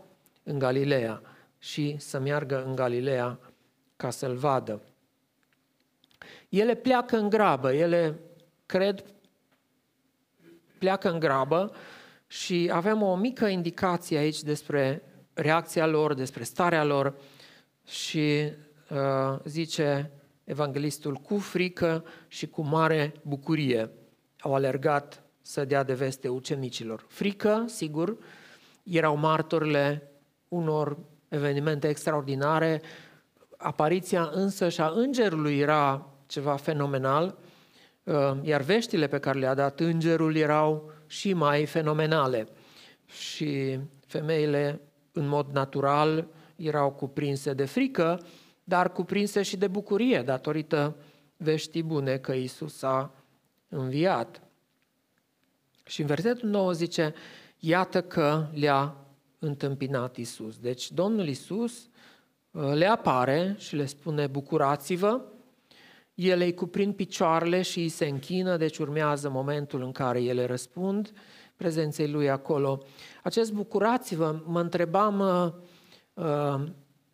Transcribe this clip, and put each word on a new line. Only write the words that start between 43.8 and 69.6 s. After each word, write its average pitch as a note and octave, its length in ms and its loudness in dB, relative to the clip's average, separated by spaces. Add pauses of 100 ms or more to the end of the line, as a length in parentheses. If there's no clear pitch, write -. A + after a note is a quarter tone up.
femeile, D3+ 760 0 (320)
în C#3+ 160 -2
mod D3 240 0
natural, C#3+ 760 2 (300)
erau D3 340 0
cuprinse C#3 640 -4
de C3+ 120 -2
frică, F3+ 560 0 (440)
dar F3+ 280 2
cuprinse G3+ 500 0
și G3 140 -4
de F#3+ 100 2
bucurie, G3+ 560 0
datorită D3+ 760 -2 (400)
veștii D#3 460 -2
bune C#3+ 340 0
că C3+ 160 -6
Iisus C3 500 -6
a C3+ 320 0 (540)
înviat. D3 760 -2 (1400)
Și - 160 -8
în D3+ 60 0
versetul G#3+ 420 0
nouă G3 240 2
zice, E3 420 -2 (440)
„Iată F3+ 440 2
că D#3 500 2
le-a D3 440 2 (420)
întâmpinat C#3 800 -4
Iisus.” A2+ 420 -12
Deci A#2+ 340 -6
Domnul F#3+ 340 0
Iisus, F#3+ 640 -6 (600)
uh, C#3+ 240 -2
le D#3+ 120 4
apare D#3+ 720 2
și - 180 -10
le C#3+ 100 0
spune, D3 400 -4
„Bucurați-vă.” D3 920 0 (920)
Ele F3+ 300 2
îi F3 100 2
cuprind G3 400 -2
picioarele E3+ 680 2
și F3 180 -4
îi E3+ 80 0
se D#3+ 180 -2
închină, F3 500 -2
deci D#3 220 0
urmează D3 520 0
momentul C#3+ 520 -4